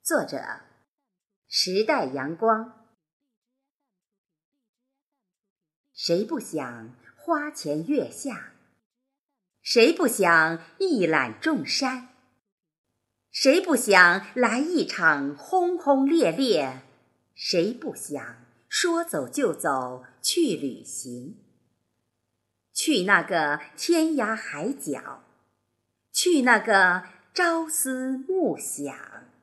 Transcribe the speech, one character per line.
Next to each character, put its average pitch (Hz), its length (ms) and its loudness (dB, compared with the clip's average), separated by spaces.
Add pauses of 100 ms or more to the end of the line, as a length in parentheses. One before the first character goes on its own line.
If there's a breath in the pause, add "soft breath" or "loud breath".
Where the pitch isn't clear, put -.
作 262 220 0
者： - 360 -10 (840)
时 185 360 -2
代 247 220 0
阳 139 320 -6
光。 226 500 -2 (3000)
谁 180 320 -2
不 294 140 -6
想 123 560 -10 (220 soft breath)
花 302 340 -4
前 156 360 -6
月 247 240 -2
下？ - 420 -14 (1080)
谁 247 300 6
不 330 140 2
想 165 560 4 (160 loud breath)
一 294 280 2
览 131 340 0
众 269 240 -2
山？ 254 440 -4 (1200)
谁 294 300 4
不 359 140 0
想 185 600 4
来 240 240 0
一 320 280 -2
场 147 500 0
轰 359 400 0
轰 277 300 2
烈 294 240 4
烈？ 147 520 0 (520)
谁 185 380 -2
不 247 220 -10
想 - 500 -12 (240)
说 339 360 0
走 147 240 -6
就 240 260 0
走 127 500 -4 (180 loud breath)
去 262 340 0
旅 120 280 -8
行？ 123 600 -14 (1300)
去 254 300 0
那 185 200 4
个 156 380 0 (160 loud breath)
天 320 380 2
涯 220 220 -2
海 180 360 -6
角， 135 520 -10 (880)
去 330 300 2
那 240 160 4
个 190 500 4 (260 loud breath)
朝 330 340 0
思 262 480 -4
暮 285 400 -2
想。 - 680 -12 (180)